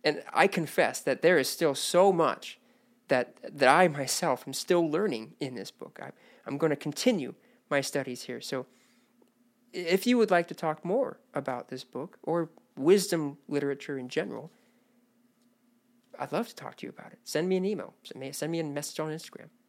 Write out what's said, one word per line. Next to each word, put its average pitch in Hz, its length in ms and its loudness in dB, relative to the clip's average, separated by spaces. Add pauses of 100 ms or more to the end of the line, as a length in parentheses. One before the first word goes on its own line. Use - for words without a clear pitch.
And 151 180 0 (100)
I 175 140 6
confess 156 540 0
that 131 220 -2
there 175 160 6
is 131 100 2
still 151 260 0
so 185 380 4
much 160 460 0 (500)
that, 127 280 0 (220)
that 135 100 6
I 170 200 8
myself 143 580 -2
am 139 60 -10
still 170 360 2
learning 151 520 -2
in 131 140 -6
this 98 160 -10
book. - 320 -18
I, 135 80 -14 (360)
I'm 139 100 -6
gonna 151 200 2
continue 151 580 0 (360)
my 143 100 2
studies 135 420 -6
here. 120 180 -10
So - 260 -6 (1040)
if 180 340 0
you 247 120 4
would 214 120 4
like 175 180 4
to 175 60 -10
talk 156 300 -4
more 214 340 -2 (160)
about 135 340 -6
this 131 160 -12
book - 380 -12
or 165 280 -2 (260)
wisdom 160 640 4 (100)
literature 139 500 -4
in 127 100 -10
general, 151 420 -6 (1700)
I'd 139 140 -8
love 214 160 -2
to - 60 -20
talk - 240 -14
to - 80 -12
you - 40 -10
about - 220 -20
it. - 120 -20
Send 165 240 -2
me 185 80 4
an 185 80 0
email. 190 380 -4
Send - 180 -16
me, 135 120 -10
send 156 180 -4
me 170 80 -2
a 165 60 -2
message 143 340 -6
on 156 120 -4
Instagram. - 380 -12 (200)